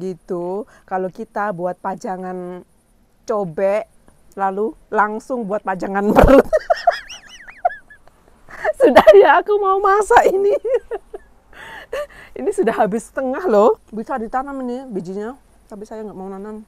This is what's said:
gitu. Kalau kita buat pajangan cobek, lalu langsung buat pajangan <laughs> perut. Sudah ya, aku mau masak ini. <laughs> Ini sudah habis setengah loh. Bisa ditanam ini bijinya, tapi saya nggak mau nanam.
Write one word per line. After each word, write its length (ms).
gitu. 640
Kalau 240
kita 480
buat 240
pajangan 880
cobek, 640
lalu 400
langsung 560
buat 160
pajangan 480
<laughs> 80
perut. 260
Sudah 320
ya, 240
aku 240
mau 160
masak 480
ini. 320
<laughs> 80
Ini 160
sudah 240
habis 400
setengah 320
loh. 320
Bisa 240
ditanam 480
ini 240
bijinya, 480
tapi 160
saya 160
nggak 160
mau 160
nanam. 360